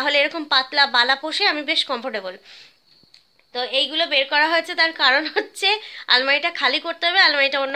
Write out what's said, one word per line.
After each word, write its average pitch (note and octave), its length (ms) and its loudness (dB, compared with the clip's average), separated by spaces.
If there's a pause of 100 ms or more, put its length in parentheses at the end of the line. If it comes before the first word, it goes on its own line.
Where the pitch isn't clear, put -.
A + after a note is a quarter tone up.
হলে C#4+ 160 2
এরকম D#4 220 -2 (100)
পাতলা C#4 300 2 (120)
বালা B3 280 4
পোষে D#4 200 -4 (100)
আমি D4+ 80 -4 (100)
বেশ D#4+ 100 0 (100)
কমফোর্টেবল। A3 440 -8 (1160)
তো B3 60 -8 (200)
এইগুলো D4 240 -2 (100)
বের C#4 200 2
করা D4+ 180 4
হয়েছে, E4 300 -2
তার E4 200 2
কারণ C#4 220 4 (120)
হচ্ছে G4 340 -2 (440)
আলমারিটা C#4 460 2
খালি C#4 260 0
করতে E4 220 -6
হবে, F4+ 200 2
আলমারিটা C#4+ 380 2
অন্য C4+ 100 -6